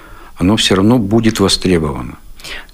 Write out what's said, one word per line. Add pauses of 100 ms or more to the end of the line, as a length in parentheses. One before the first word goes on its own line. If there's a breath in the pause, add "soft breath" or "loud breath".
(420 loud breath)
оно
всё
равно
будет
востребовано. (580 loud breath)